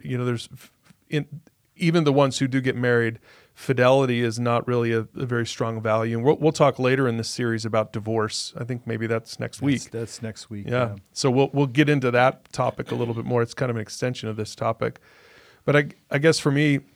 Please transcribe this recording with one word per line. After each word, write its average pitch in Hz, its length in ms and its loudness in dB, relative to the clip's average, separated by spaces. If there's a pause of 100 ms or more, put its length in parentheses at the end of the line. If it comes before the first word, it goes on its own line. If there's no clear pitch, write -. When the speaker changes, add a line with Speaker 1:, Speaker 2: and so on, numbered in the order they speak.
Speaker 1:
you 127 160 -6
know, 123 80 -4
there's 120 260 -4
f-, - 200 -20 (360)
in, 147 180 -2 (500)
even 165 280 2
the 143 80 4
ones 135 280 4
who 135 80 0
do 131 120 0
get 123 160 0
married, 120 420 2 (360)
fidelity 123 680 4
is 117 180 -2
not 120 300 0
really 117 240 0
a, 113 80 0 (160)
a 139 80 -6
very 120 220 -2
strong 113 340 -4
value. 113 360 0
And 117 100 -2
we'll, 156 100 4
we'll 151 160 2
talk 139 260 2
later 131 300 2
in 113 80 -2
this 113 140 -4
series 113 340 -2
about 110 280 0
divorce. 107 640 -2
I 120 60 -6
think 120 220 -8
maybe 113 200 -4
that's 113 340 -6
next 117 180 -10
Speaker 2:
That's, 131 60 -6
Speaker 1:
week. 139 260 0
Speaker 2:
that's 113 320 -10
next - 280 -12
week, 104 180 -10
Speaker 1:
Yeah. 123 40 -2 (180)
Speaker 2:
yeah. 101 60 -10 (160)
Speaker 1:
So 139 180 0
we'll, 135 240 2
we'll 139 120 2
get 139 220 2
into 131 220 2
that 123 420 2
topic 127 380 -4
a - 40 -4
little 120 200 -2
bit 117 100 -6
more. 123 180 0
It's 117 120 -6
kind 127 160 -2
of 117 60 -4
an 107 60 -6
extension 123 460 -6
of 107 80 -6
this 107 180 -8
topic. 117 440 -4 (680)
But 143 120 4
I, 147 120 2 (220)
I 143 80 2
guess 156 200 4
for 151 120 0
me, 143 300 2 (160)